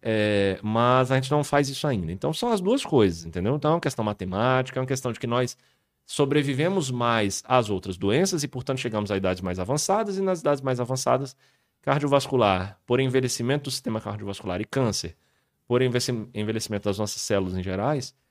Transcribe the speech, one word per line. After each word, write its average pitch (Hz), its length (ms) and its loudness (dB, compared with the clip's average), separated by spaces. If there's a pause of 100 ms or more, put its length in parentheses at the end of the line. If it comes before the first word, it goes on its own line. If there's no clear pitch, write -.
É, 104 560 2
mas 123 520 4
a - 20 6
gente 131 160 0
não 147 140 2
faz 143 240 2
isso 139 180 -4
ainda. 95 240 -2
Então, 139 220 -2
são 240 180 -2
as 208 100 2
duas 196 240 0
coisas, 92 400 4
entendeu? 90 300 -2
Então, 151 160 0
é 165 40 4
uma 175 60 0
questão 127 240 -2
matemática, 107 720 -2
é 131 40 -2
uma 131 60 -2
questão 127 260 -4
de - 80 -12
que 120 80 -4
nós 123 280 0 (480)
sobrevivemos 143 880 0
mais 117 560 0
às 120 240 4
outras 92 260 -4
doenças 151 460 2
e, 143 60 -4
portanto, 131 300 -4
chegamos 104 340 -2
a 98 40 2
idades 92 240 0
mais 92 200 -4
avançadas, 190 580 -2
e - 20 -2
nas 185 200 0
idades 147 200 0
mais 131 200 -2
avançadas, 131 560 -2 (440)
cardiovascular, 135 1040 2
por 123 140 2
envelhecimento 131 680 0
do 139 60 -6
sistema 113 300 -4
cardiovascular 101 600 -6
e 107 40 -4
câncer, 110 520 -2 (520)
por 123 120 2
envelhece-, 120 540 -2
envelhecimento 107 540 -4
das 101 100 -2
nossas 107 240 -4
células 95 340 0
em 92 60 -2
gerais, 107 500 -2 (180)